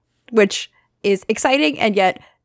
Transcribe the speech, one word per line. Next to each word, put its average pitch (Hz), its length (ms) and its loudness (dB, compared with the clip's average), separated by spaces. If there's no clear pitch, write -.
which 214 400 0
is 196 240 -2
exciting 277 520 0
and 214 160 0
yet 190 260 0